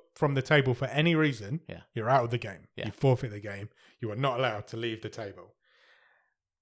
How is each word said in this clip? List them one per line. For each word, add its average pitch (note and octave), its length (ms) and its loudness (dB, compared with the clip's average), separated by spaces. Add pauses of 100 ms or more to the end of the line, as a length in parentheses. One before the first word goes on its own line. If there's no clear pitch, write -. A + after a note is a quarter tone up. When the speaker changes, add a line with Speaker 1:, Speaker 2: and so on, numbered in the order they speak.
(140)
Speaker 1:
from C#3 200 2
the C3 80 2
table C3 320 4
for C3 140 -2
any D#3 260 2
reason, C#3+ 520 0
Speaker 2:
Yeah. E2+ 140 -14 (140)
Speaker 1:
you're A2+ 160 -2
out C3 140 4
of A#2 60 -4
the A#2+ 80 0
game. F#2+ 380 -10
Speaker 2:
Yeah. - 100 -8
Speaker 1:
You G#2 60 -6
forfeit B2+ 380 2
the G#2 100 -12
game. G2+ 300 -10 (300)
You A2 100 -6
are G#2 60 -6
not B2+ 220 0
allowed A2 300 -2
to - 80 -10
leave A2+ 240 -4
the A2 80 -10
table. G2 460 -14 (1080)